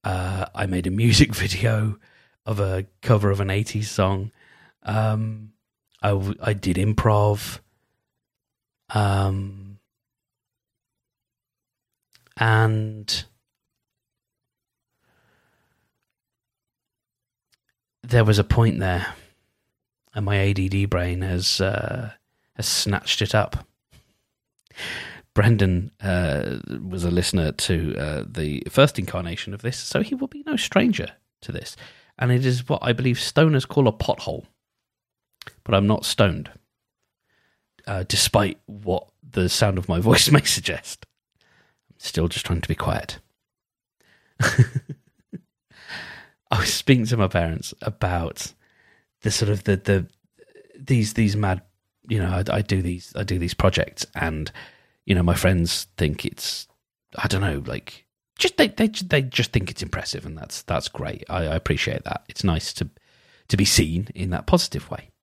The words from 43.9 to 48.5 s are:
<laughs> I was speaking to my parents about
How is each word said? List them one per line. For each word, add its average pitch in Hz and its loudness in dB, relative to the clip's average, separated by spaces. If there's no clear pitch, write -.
<laughs> - -
I - 0
was - -2
speaking 127 4
to 120 0
my 101 4
parents 85 -2
about 90 -4